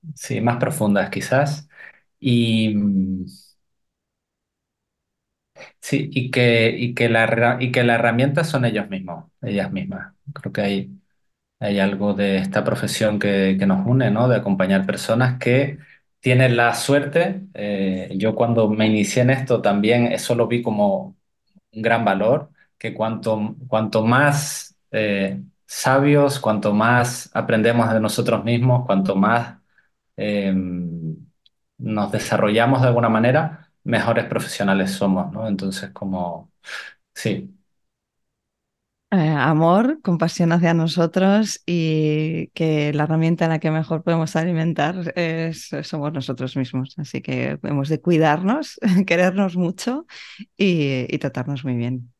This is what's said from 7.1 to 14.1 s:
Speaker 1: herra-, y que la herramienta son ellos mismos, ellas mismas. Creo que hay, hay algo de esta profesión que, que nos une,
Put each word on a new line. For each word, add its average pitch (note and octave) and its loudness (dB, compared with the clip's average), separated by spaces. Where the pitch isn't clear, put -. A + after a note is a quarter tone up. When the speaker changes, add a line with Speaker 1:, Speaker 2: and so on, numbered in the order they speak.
Speaker 1:
herra-, A#2 2
y B2+ -2
que B2 2
la A#2+ 4
herramienta B2 2
son C3 -2
ellos G#2 -2
mismos, F#2 -10
ellas G2 -4
mismas. F#2+ -10
Creo - -12
que - -4
hay, G2 -4
hay G2+ 0
algo G2 0
de G2 0
esta F#2+ 0
profesión G#2 -2
que, G2 2
que G2 0
nos F#2+ 2
une, B2 2